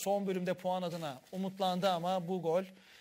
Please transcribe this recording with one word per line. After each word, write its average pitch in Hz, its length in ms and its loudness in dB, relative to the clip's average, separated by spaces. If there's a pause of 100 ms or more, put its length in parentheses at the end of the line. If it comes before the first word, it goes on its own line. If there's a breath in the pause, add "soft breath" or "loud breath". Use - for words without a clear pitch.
son 202 240 0
bölümde 185 260 0
puan 180 280 -2
adına 165 400 -4 (100)
umutlandı 190 580 2
ama 180 380 0
bu 185 140 0
gol 165 220 2 (380 loud breath)